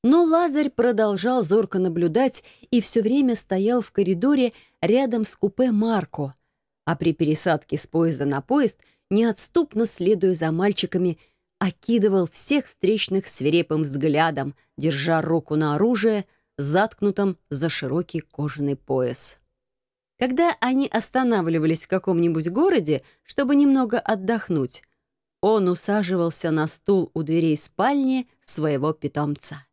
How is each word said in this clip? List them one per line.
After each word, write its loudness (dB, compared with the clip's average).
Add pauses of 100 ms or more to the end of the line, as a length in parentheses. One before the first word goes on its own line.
Но 6
Лазарь 2
продолжал 0
зорко 0
наблюдать 0 (260)
и 4
все -2
время 2
стоял 0
в -10
коридоре 0 (280)
рядом 2
с -12
купе 0
"Марко", -2 (480)
а -2
при 0
пересадке 0
с -8
поезда 0
на -2
поезд, 0 (320)
неотступно 0
следуя 0
за -2
мальчиками, -2 (400)
окидывал 0
всех -2
встречных -2
свирепым 0
взглядом, -2 (220)
держа 0
руку -2
на 0
оружие, 0 (300)
заткнутом 0 (140)
за -4
широкий -4
кожаный -6
пояс. -4 (840)
Когда 0
они 0
останавливались 0
в -20
каком-нибудь 0
городе, 0 (220)
чтобы 0
немного 4
отдохнуть, -2 (560)
он 2
усаживался -2
на 0
стул -2
у -4
дверей 0
спальни -2 (160)
своего -2
питомца. -6